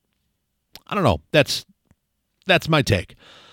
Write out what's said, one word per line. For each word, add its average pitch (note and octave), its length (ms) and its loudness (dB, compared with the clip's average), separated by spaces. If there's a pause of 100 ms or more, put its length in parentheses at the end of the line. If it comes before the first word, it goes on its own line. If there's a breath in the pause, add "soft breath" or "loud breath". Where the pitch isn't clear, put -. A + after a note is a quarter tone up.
(880)
I - 80 -10
don't G3 100 -2
know. F2 260 0
That's, - 340 0 (800)
that's E3+ 240 0
my D#3 140 2
take. F#2+ 320 -4 (380 loud breath)